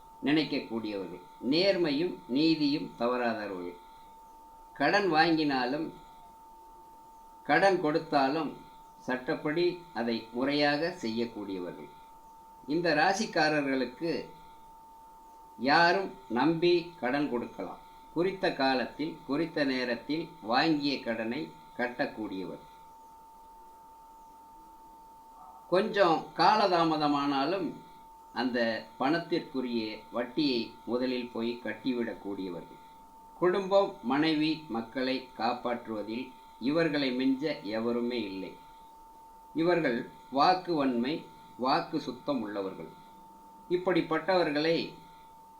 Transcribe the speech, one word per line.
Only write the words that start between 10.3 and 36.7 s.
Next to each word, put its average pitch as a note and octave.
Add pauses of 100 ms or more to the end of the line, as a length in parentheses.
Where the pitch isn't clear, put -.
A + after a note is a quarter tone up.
முறையாக D3 (140)
செய்யக்கூடியவர்கள். G#2 (840)
இந்த E3+ (100)
ராசிக்காரர்களுக்கு D3+ (1500)
யாரும் E3+ (280)
நம்பி E3 (300)
கடன் C3+
கொடுக்கலாம். A#2+ (360)
குறித்த F#3
காலத்தில் C3+ (140)
குறித்த D#3
நேரத்தில் B2+ (260)
வாங்கிய C#3+ (140)
கடனை A#2 (380)
கட்டக்கூடியவர். G#2+ (3000)
கொஞ்சம் F3+ (220)
காலதாமதமானாலும் D#3+ (680)
அந்த B2 (400)
பணத்திற்குரிய C3+ (380)
வட்டியை A#2+ (300)
முதலில் B2
போய் A#2 (140)
கட்டிவிடக்கூடியவர்கள். G2+ (560)
குடும்பம், G3 (200)
மனைவி, D#3 (240)
மக்களை C3 (240)
காப்பாற்றுவதில் A#2 (440)